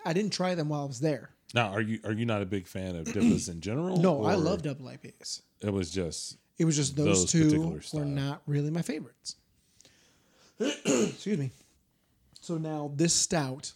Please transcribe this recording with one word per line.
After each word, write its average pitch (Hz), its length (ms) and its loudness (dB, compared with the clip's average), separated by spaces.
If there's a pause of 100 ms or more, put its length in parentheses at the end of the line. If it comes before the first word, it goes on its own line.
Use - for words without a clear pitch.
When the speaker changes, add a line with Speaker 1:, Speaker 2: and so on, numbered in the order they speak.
Speaker 1:
I 165 80 0
didn't 196 180 0
try 185 220 0
them 151 160 -2
while 147 120 -2
I 143 40 -4
was 127 140 -8
there. 147 280 0 (240)
Speaker 2:
Now, 120 200 2
are 107 100 0
you, 110 220 -2
are 110 80 -2
you 110 120 0
not 110 160 2
a 98 60 -2
big 95 200 -4
fan 92 300 -6
of 82 100 -6
Dippas 104 440 2
in 85 100 -8
general, 147 360 -2
Speaker 1:
<clears throat> 175 40 4
No, 160 240 4
I - 80 4
Speaker 2:
or - 60 4
Speaker 1:
love 170 240 0
double 135 260 -8
I 123 80 -14
P 131 240 -18
As. - 220 -10 (180)
Speaker 2:
it 104 140 -2
was 92 160 0
just 87 480 -4 (180)
Speaker 1:
It 170 80 2
was 160 120 4
just 139 200 0
those 151 260 6
Speaker 2:
those - 100 2
Speaker 1:
two 165 120 6
Speaker 2:
particular 156 300 4
Speaker 1:
were 151 80 -8
Speaker 2:
style? 151 240 -4
Speaker 1:
not 139 400 -2
really 147 240 0
my 170 100 -2
favorites. - 560 -8 (680)
<clears throat> - 520 -20
Excuse 214 800 0
me. 139 140 -2 (920)
So 170 180 -6
now 156 380 -4
this 165 180 4
stout, 143 600 0